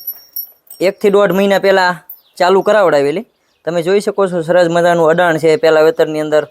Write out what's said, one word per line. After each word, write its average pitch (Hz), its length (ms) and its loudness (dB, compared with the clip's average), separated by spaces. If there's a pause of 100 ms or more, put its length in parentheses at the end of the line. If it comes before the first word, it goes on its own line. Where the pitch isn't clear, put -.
(800)
એકથી 196 300 -2
દોઢ 196 220 2
મહિના 196 280 0
પહેલાં 185 360 0 (420)
ચાલુ 185 240 2
કરાવડાવેલી. 170 640 0 (400)
તમે 170 160 -4
જોઈ 190 180 0
શકો 196 280 -2
છો 175 140 -4
સરસ 175 260 2
મજાનું 170 420 2
અડાણ 170 280 0
છે 156 180 2
પહેલા 156 260 2
વેતરની 156 380 0
અંદર 151 320 -2